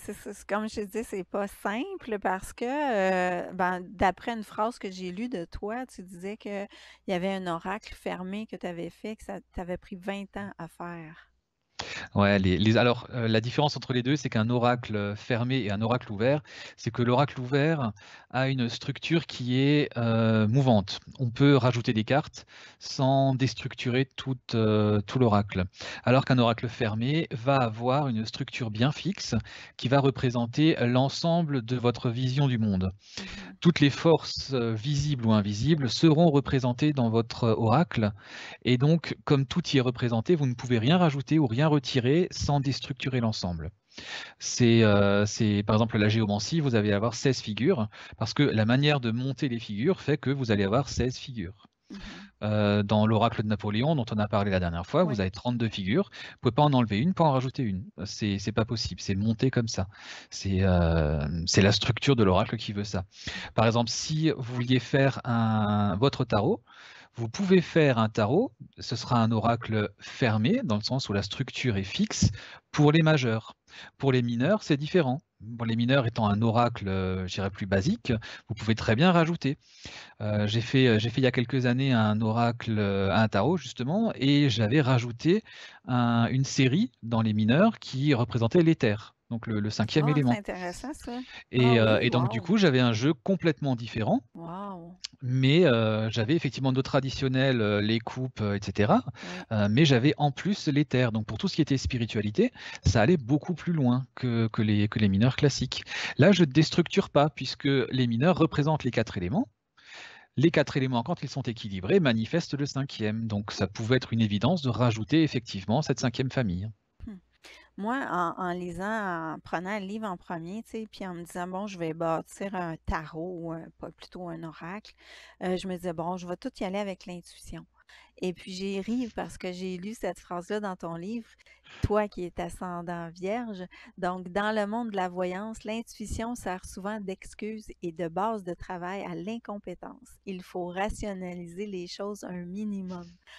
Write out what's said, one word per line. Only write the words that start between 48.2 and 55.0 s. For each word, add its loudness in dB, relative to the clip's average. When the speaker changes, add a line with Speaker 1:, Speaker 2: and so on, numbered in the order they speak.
Speaker 2:
que 2
la 2
manière 2
de -2
monter -2
les -4
figures -2
fait 0
que -2
vous -2
allez 4
avoir 0
seize -4
figures. -12
Speaker 1:
Mhm. -16
Speaker 2:
Euh, 2
dans 4
l'oracle 2
de -2
Napoléon, 0
dont 0
on -2
a 0
parlé 0
la 2
dernière -4
fois, 2